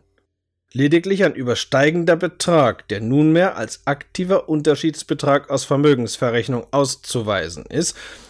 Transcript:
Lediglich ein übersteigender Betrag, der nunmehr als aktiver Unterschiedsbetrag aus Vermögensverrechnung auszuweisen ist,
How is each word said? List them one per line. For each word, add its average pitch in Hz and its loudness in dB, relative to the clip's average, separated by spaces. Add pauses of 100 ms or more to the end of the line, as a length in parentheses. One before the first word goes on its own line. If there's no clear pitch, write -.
(720)
Lediglich 170 2
ein 160 2
übersteigender 151 0
Betrag, 165 0
der 101 -6
nunmehr 156 2
als 110 -8
aktiver 180 -2
Unterschiedsbetrag 147 0
aus 135 -4
Vermögensverrechnung 123 0
auszuweisen 104 -2
ist, - -4 (320)